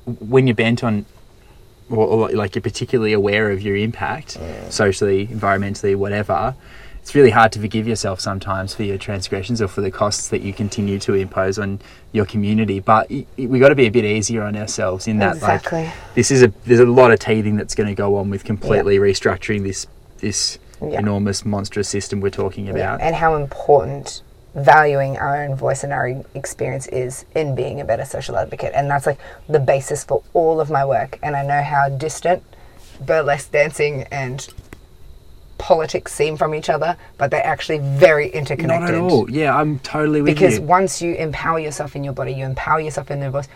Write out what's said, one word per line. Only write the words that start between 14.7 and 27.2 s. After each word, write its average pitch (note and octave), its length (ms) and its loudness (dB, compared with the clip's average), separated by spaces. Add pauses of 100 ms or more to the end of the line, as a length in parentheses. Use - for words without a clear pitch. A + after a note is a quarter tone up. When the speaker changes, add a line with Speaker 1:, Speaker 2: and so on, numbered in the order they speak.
Speaker 1:
in G#2+ 120 0
that, G2+ 220 0
like, - 220 0
Speaker 2:
Exactly. E3 260 -4 (240)
Speaker 1:
this A#2+ 160 2
is C3 140 8
a, G#2+ 80 8 (140)
there's A#2+ 160 6
a B2 40 10
lot B2 260 8
of G#2+ 80 6
teething G#2+ 360 0
that's - 180 -4
gonna G#2 220 -2
go G2+ 220 0
on G2 120 -2
with G2 140 -6
completely G2+ 520 0
Speaker 2:
Yeah. G2 60 4
Speaker 1:
restructuring G2+ 600 0
this, G2 240 -8 (320)
this - 400 -4 (220)
Speaker 2:
Yeah. D3+ 180 -4
Speaker 1:
enormous, G2+ 460 -2
monstrous G2+ 440 -4
system G2+ 320 -4
we're G2 100 0
talking G2 340 -6
Speaker 2:
Yeah. G2 80 -6
Speaker 1:
about. A2 280 -4
Speaker 2:
And E3 140 0
how E3 200 2
important C#3 840 0 (340)
valuing C#3+ 640 4
our C#3+ 260 -4
own C#3 100 -4
voice C3+ 300 -2
and C#3+ 80 -6
our C3+ 160 -4
e-, B2+ 80 -4 (180)
experience C3+ 540 -8
is B2+ 380 -6 (100)